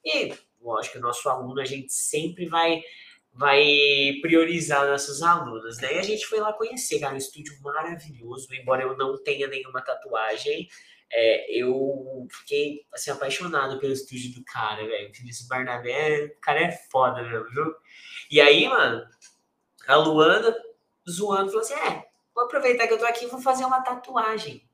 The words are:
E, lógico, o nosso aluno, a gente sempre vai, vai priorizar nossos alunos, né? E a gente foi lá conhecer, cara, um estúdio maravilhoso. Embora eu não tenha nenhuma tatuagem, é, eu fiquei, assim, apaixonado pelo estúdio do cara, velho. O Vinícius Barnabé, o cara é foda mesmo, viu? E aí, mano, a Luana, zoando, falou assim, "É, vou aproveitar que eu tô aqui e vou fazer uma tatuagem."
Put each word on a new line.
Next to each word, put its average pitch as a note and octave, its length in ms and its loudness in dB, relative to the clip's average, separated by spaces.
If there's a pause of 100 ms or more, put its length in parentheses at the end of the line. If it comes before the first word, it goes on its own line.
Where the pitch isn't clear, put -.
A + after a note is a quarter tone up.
E, D4+ 260 -2 (300)
lógico, A#2 380 -6
o - 20 -8
nosso A#2+ 260 -4
aluno, C3 320 -4
a C3 60 -4
gente C3 260 -8
sempre E3+ 540 -4
vai, E3 380 0 (500)
vai C#3+ 880 4
priorizar E3 640 4
nossos C#3+ 380 -2
alunos, A#2 560 0
né? C3+ 160 -4
E - 20 0
a G3 60 -2
gente G#3+ 240 -4
foi G#3+ 120 -2
lá G#3+ 140 0
conhecer, A3 460 -4
cara, D3 160 -4
um - 20 -6
estúdio D3 460 -12
maravilhoso. C#3+ 920 -10
Embora C3 300 -2
eu C3 120 -4
não C3+ 220 -2
tenha C#3 300 -4
nenhuma C3 340 -8
tatuagem, A2+ 880 -4 (420)
é, A2+ 400 2
eu C3 800 -2
fiquei, D3 640 -6
assim, - 180 -8
apaixonado C3+ 680 -4
pelo C3+ 140 -2
estúdio B2 400 -8
do B2 120 -18
cara, G#2+ 400 -6
velho. G#2 240 -6
O - 40 -20
Vinícius B2 340 -16
Barnabé, B2+ 800 -2
o - 160 -20
cara D3+ 200 2
é F3 100 0 (200)
foda B2 320 2
mesmo, A2+ 260 -8
viu? D#3 260 -4 (540)
E D3 100 8
aí, D3+ 280 8
mano, B2+ 380 2 (840)
a C3+ 80 6
Luana, F3 600 6 (540)
zoando, G3 400 0
falou A3 120 -2
assim, C4 120 -6
"É, C4 340 -4 (260)
vou A#3+ 120 0
aproveitar A#3+ 420 2
que A3+ 60 2
eu G#3+ 40 2
tô A#3 80 -2
aqui A#3 200 -2
e - 20 -10
vou B3+ 140 -10
fazer C4 240 2
uma C4 160 2
tatuagem." A3+ 920 -4